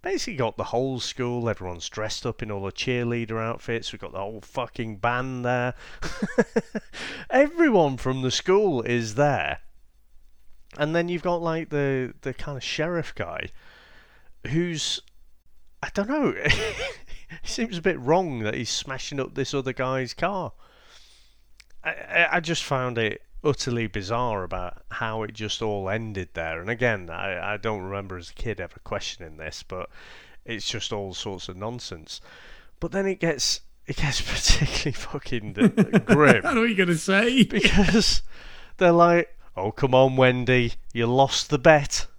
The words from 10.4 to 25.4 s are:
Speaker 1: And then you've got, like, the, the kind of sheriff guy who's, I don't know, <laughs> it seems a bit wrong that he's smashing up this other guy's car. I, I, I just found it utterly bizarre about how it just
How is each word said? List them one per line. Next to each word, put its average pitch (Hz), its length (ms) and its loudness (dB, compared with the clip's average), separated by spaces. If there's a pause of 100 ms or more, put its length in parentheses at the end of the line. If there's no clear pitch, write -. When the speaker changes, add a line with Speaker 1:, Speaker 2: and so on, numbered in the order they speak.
Speaker 1:
And 147 160 0
then 170 140 2
you've 175 140 -4
got, 175 200 -2
like, 165 280 -2
the, 135 520 0
the 131 120 -6
kind 143 220 -6
of 123 80 -10
sheriff 165 500 -4
guy 85 340 -6 (1000)
who's, 160 520 -2 (840)
I 143 120 -8
don't 202 140 -2
know, 269 260 0
<laughs> - 20 -6
it 147 160 0 (920)
seems 214 340 -4
a 165 40 -8
bit 165 180 2
wrong 147 400 2
that 110 140 -2
he's 123 160 -4
smashing - 500 -6
up - 140 -6
this 135 200 -4
other 131 180 -2
guy's 131 420 -2
car. 180 380 -2 (1300)
I, 160 80 -4
I, 170 460 0
I 175 40 2
just 160 240 -4
found 127 340 -2
it 110 240 -2 (200)
utterly 120 440 0
bizarre 107 560 -2
about 90 480 -6
how 113 320 -4
it 110 100 -6
just 107 300 -6